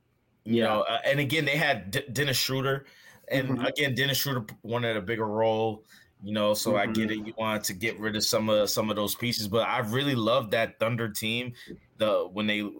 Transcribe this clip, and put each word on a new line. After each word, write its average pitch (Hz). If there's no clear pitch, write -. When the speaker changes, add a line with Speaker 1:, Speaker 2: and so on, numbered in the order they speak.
Speaker 1:
you 113
Speaker 2:
Yeah. 113
Speaker 1:
know. 107
Uh, 113
and 139
again, 147
they 139
had 123
D-, 139
Dennis 135
Schroeder, 135
and 131
Speaker 2:
Mm-hmm. 123
Speaker 1:
again, 135
Dennis 135
Schroeder 131
p-, -
wanted 117
a 104
bigger 110
role, 110
you 104
know. 107
So 104
I 101
get 110
it. 110
Speaker 2:
Mm-hmm. 107
Speaker 1:
You 110
wanted 110
to -
get 104
rid 107
of 104
some 110
of, 107
some 110
of 104
those 101
pieces, 113
but 107
I 113
really 131
loved 117
that 113
Thunder 113
team. 113
The, 104
when 104
they, 107